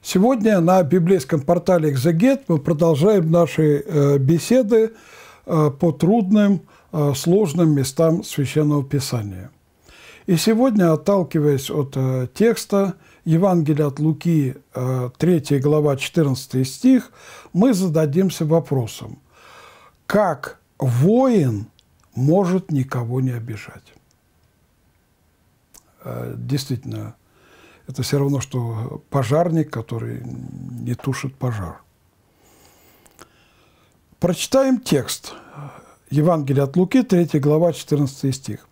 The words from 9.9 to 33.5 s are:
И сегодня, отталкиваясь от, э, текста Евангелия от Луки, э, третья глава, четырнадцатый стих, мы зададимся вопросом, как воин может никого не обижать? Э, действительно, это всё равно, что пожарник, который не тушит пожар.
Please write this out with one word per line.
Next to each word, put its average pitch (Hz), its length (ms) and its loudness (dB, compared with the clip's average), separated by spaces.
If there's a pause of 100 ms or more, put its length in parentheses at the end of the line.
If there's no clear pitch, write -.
И 180 100 2
сегодня, 220 560 2
отталкиваясь 151 800 0
от, 135 240 -4
э, 131 400 -2
текста 202 600 0 (300)
Евангелия 160 640 2
от 139 140 -6
Луки, 156 560 0 (180)
э, 127 420 -4
третья 156 440 0
глава, 147 360 2
четырнадцатый 135 680 -2
стих, 247 480 2 (400)
мы 233 200 4
зададимся 170 720 0
вопросом, 135 760 -2 (880)
как 185 500 -2 (220)
воин 143 880 2 (500)
может 175 560 0
никого 131 480 -4
не 131 100 -2
обижать? 117 640 -12 (2000)
Э, 120 340 -10
действительно, 120 760 -8 (720)
это 131 180 -8
всё 143 160 -2
равно, 139 200 0
что 117 680 -8
пожарник, 151 640 0
который 117 500 -8
не 123 720 -10
тушит 131 400 -6
пожар. 104 480 -8 (2500)